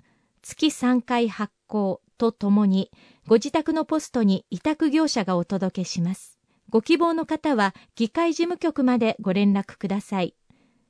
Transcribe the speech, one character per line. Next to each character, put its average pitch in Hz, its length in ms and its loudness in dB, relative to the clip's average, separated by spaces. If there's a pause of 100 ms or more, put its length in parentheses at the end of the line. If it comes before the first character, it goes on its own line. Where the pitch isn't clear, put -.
(420)
月 - 280 -2
三 247 320 0
回 240 260 0
発 202 240 -8 (140)
行 196 340 -2 (160)
と 220 160 0
と 202 180 -2
も 208 140 4
に、 190 260 2 (360)
ご 220 80 4
自 233 160 2
宅 320 220 0
の 311 120 0
ポ 311 160 -2
ス - 100 -16
ト 240 120 0
に 190 280 2
委 175 100 -8
託 311 300 0
業 311 180 2
者 214 160 -2
が 185 120 0
お 175 80 0
届 185 380 -4
け - 20 -2
し - 160 -6
ま 175 140 -2
す。 - 240 -18 (300)
ご 226 140 2
希 330 160 2
望 339 160 2
の 330 120 -4
方 311 300 -2
は、 196 180 0 (200)
議 226 140 -2
会 339 240 0
事 339 120 -2
務 349 140 -4
局 294 260 -2
ま 247 140 2
で 220 220 0
ご 185 120 -2
連 202 200 2
絡 196 240 -4
く 196 120 -8
だ 202 120 -4
さ 190 220 -4
い。 - 120 -6 (560)